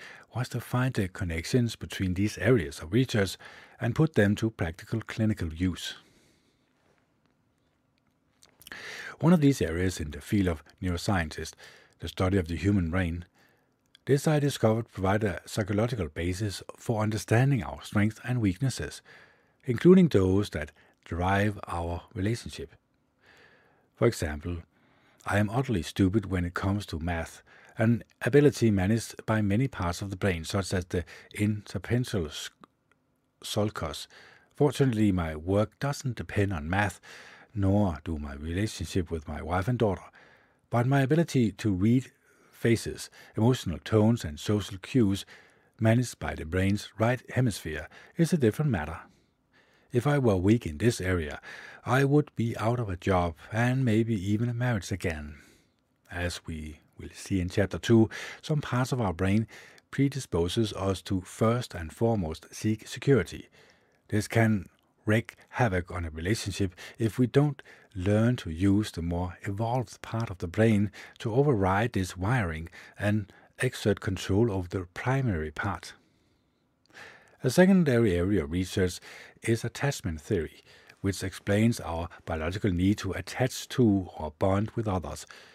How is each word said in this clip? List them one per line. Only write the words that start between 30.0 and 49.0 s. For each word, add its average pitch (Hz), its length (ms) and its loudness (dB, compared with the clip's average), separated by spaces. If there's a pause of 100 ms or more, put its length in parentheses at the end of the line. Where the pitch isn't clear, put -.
of 98 80 -8
the 98 60 -8
brain, 90 280 -2
such 95 300 -4
as 90 120 0
the 90 200 -4 (300)
interpensual 104 920 -2
s-, - 220 -12 (960)
sulcus. 104 640 -4 (480)
Fortunately, 123 560 2
my 82 240 -2
work 95 440 -2
doesn't 139 360 -6
depend 98 360 -2
on 76 180 -6
math, 98 300 -2 (540)
nor 98 500 2
do 80 140 -4
my 73 160 -10
relationship 85 800 -4
with 82 160 -6
my 76 160 -10
wife 92 240 -2
and 123 100 0
daughter, 101 280 0 (640)
but 120 160 2
my 139 140 4
ability 131 500 2
to 107 200 -2
read 113 400 2 (400)
faces, - 600 -2 (260)
emotional 107 460 2
tones, 110 420 4
and 76 140 -10
social 104 400 -4
cues 98 440 2 (560)
managed 117 380 2
by 76 160 -6
the 73 120 -8
brain's 95 520 0
right 120 320 2
hemisphere 92 580 -2 (300)
is 165 160 2
a 175 40 4
different 135 340 2
matter. 80 300 -4 (880)